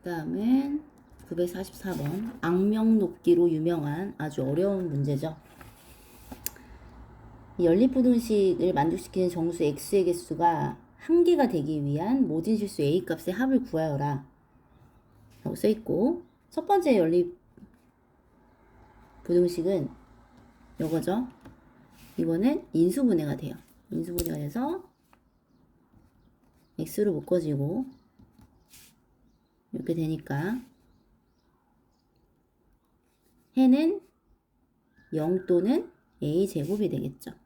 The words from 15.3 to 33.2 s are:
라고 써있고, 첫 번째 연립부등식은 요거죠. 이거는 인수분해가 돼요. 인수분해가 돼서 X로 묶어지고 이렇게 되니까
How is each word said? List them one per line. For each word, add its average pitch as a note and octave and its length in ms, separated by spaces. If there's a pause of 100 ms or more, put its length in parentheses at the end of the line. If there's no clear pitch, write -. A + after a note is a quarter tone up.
라고 - 140
써있고, G#3+ 640 (280)
첫 D#4+ 180
번째 E4+ 280 (2250)
연립부등식은 F3 640 (960)
요거죠. E3+ 440 (880)
이거는 F3+ 560
인수분해가 E3+ 680
돼요. C#3+ 180 (340)
인수분해가 E3+ 460
돼서 A#3+ 480 (1900)
X로 G3+ 340
묶어지고 D#3 720 (1900)
이렇게 E3 220
되니까 D#3+ 640 (3000)